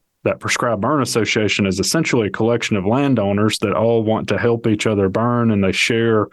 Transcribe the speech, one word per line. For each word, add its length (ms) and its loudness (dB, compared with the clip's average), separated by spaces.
that 160 -2
Prescribed 420 -2
Burn 200 0
Association 680 0
is 120 -2
essentially 480 0
a 40 -4
collection 460 0
of 80 -2
landowners 760 0
that 140 -2
all 300 2
want 260 -2
to 100 0
help 260 0
each 220 0
other 220 2
burn, 420 0
and 120 2
they 80 2
share 600 2